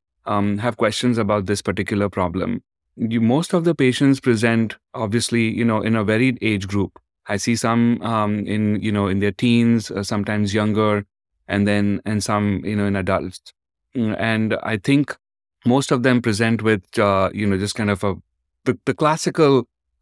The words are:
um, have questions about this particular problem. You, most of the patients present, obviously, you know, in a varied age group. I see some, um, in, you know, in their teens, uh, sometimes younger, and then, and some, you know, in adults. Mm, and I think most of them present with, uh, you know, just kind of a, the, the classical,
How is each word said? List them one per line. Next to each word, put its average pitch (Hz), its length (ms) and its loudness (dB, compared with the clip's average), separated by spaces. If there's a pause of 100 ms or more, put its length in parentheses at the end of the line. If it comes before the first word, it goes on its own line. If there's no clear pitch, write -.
(260)
um, 104 320 0
have 113 200 -2
questions 117 420 0
about 104 260 0
this 101 160 -2
particular 101 480 -2
problem. 92 540 -4 (380)
You, 113 200 0
most 131 320 2
of 170 100 2
the 170 100 2
patients 135 460 2
present, 113 560 0 (180)
obviously, 113 640 -2
you 120 80 -2
know, 113 180 0
in 110 140 0
a 110 80 0
varied 113 380 2
age 101 260 -2
group. 98 320 -4 (280)
I 104 100 -2
see 117 180 -2
some, 117 460 0
um, 107 380 -2
in, 104 420 -2
you 107 100 -2
know, 101 160 0
in 98 120 0
their 101 120 0
teens, 117 580 2
uh, 101 140 -4
sometimes 104 500 -2
younger, 107 520 0 (420)
and 98 180 0
then, 101 380 0
and 104 180 -2
some, 104 440 0
you 104 100 -4
know, 101 100 0
in 98 120 0
adults. 92 560 -4 (420)
Mm, 110 240 -2
and 110 440 0
I 110 140 -2
think 139 380 0 (500)
most 131 280 2
of 123 100 0
them 127 180 4
present 113 400 0
with, 110 380 0
uh, 98 340 2
you 107 140 -2
know, 98 100 0
just 101 180 -4
kind 104 140 -2
of 98 140 -2
a, 98 120 -2 (500)
the, - 180 0
the 127 100 -2
classical, 151 720 2 (360)